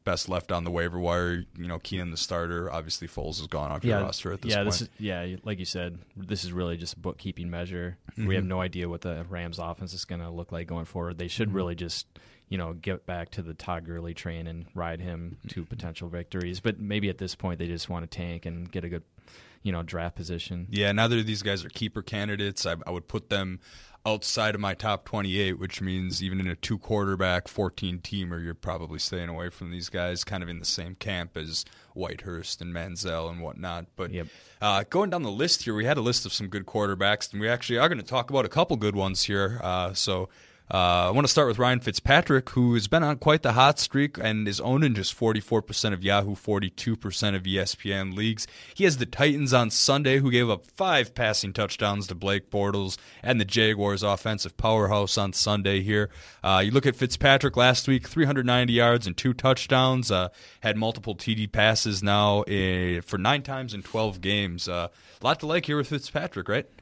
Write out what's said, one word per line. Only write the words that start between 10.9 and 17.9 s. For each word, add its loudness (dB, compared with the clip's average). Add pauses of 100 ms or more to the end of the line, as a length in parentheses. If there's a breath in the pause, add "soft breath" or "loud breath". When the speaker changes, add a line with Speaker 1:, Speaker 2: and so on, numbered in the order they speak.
Speaker 2:
They -6
should -2
Speaker 1:
Mm-hmm. -2
Speaker 2:
really -2
just – -8 (420 soft breath)
you -4
know, -4
get -8
back -8
to -10
the -10
Todd -8
Gurley -8
train -8
and -10
ride -6
him -8 (120)
to -8
Speaker 1:
Mm-hmm. -12
Speaker 2:
potential -10
victories. -6
But -2
maybe -2
at -6
this -8
point -6
they -4
just -8
wanna -6